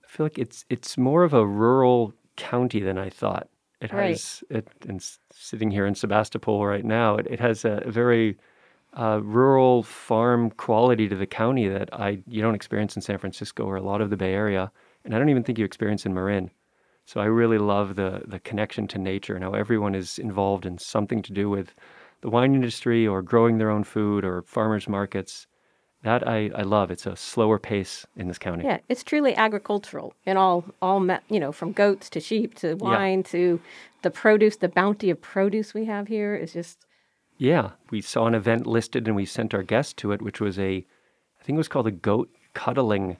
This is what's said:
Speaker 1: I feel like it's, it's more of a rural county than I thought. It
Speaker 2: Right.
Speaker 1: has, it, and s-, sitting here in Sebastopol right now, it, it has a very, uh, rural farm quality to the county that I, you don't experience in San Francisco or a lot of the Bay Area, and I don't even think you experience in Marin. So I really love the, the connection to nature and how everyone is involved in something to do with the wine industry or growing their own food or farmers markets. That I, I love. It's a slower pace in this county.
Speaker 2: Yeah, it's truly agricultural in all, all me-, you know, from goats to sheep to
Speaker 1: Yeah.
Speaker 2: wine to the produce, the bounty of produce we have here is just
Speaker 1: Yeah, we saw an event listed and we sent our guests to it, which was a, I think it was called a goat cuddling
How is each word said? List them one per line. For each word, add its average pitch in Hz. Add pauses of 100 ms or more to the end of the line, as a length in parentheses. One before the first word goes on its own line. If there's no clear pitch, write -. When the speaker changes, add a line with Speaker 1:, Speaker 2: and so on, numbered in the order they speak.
Speaker 1:
I -
feel -
like 156
it's, -
it's -
more 139
of 160
a 113
rural 120 (220)
county 123
than 95
I 95
thought. - (340)
It 110
Speaker 2:
Right. 202
Speaker 1:
has, -
it, 110 (200)
and 95
s-, - (140)
sitting 110
here 101
in 101
Sebastopol 107
right 101
now, 110
it, 107
it 120
has 117
a 107
very, 117 (560)
uh, 110
rural 127
farm 117
quality 113
to 98
the 95
county 117
that 98
I, 101
you 113
don't 113
experience 104
in 101
San 101
Francisco -
or 95
a 95
lot 101
of 104
the 101
Bay 95
Area, 98 (320)
and 110
I -
don't 143
even 127
think 117
you 110
experience 104
in 98
Marin. 92 (540)
So -
I 104
really 113
love 101
the, 95
the 95
connection 107
to 104
nature 95
and 92
how 95
everyone 104
is 92
involved 98
in 90
something 104
to 101
do 101
with 98 (480)
the -
wine 123
industry 117
or 95
growing 113
their 110
own 107
food 104
or 90
farmers 110
markets. 98 (560)
That 117
I, 107
I -
love. 98
It's -
a 95
slower 110
pace - (100)
in 90
this 90
county. 87
Speaker 2:
Yeah, 247 (120)
it's 247
truly 294
agricultural 208 (120)
in 190
all, 180 (200)
all 196
me-, 185 (140)
you 214
know, 143
from 170
goats 202
to 170
sheep 220
to -
Speaker 1:
Yeah. 160
Speaker 2:
wine 190
to 175 (440)
the 175
produce, 214
the 175
bounty 202
of 160
produce 202
we 220
have 208
here 208
is -
just - (540)
Speaker 1:
Yeah, 131 (180)
we 107
saw 113
an 117
event 113
listed 117
and 107
we 98
sent 110
our 98
guests 117
to -
it, 101
which 107
was 101
a, 95 (540)
I -
think 135
it -
was 160
called 120
a 107
goat 104 (240)
cuddling 104